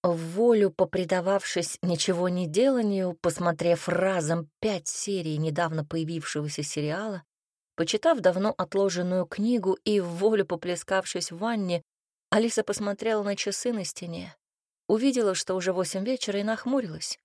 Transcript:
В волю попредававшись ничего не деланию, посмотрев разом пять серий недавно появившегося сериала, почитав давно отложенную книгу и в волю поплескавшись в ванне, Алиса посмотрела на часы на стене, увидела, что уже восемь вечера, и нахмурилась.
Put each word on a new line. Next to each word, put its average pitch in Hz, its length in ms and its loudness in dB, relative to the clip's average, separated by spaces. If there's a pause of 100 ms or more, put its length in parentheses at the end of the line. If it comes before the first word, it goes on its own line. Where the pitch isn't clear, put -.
В 175 140 2
волю 202 540 4
попредававшись 185 1120 0
ничего 180 480 0
не 180 160 -2
деланию, 196 760 2
посмотрев 170 680 2
разом 170 640 0 (120)
пять 208 280 -2
серий 170 480 -4
недавно 160 480 -2
появившегося 156 800 -4
сериала, 165 600 -4 (540)
почитав 226 440 2
давно 185 360 4
отложенную 180 720 0
книгу 202 480 0 (100)
и 208 160 2
в 175 60 -2
волю 196 400 2
поплескавшись 180 840 -2
в 165 60 -12
ванне, 190 440 -2 (480)
Алиса 226 320 2
посмотрела 208 600 -2
на 202 140 -2
часы 226 380 -4
на 196 100 -4
стене, 175 500 -12 (540)
увидела, 226 460 4
что 185 200 -2
уже 185 180 0
восемь 190 320 -2
вечера, 220 360 -2
и 202 40 -2
нахмурилась. 220 800 -2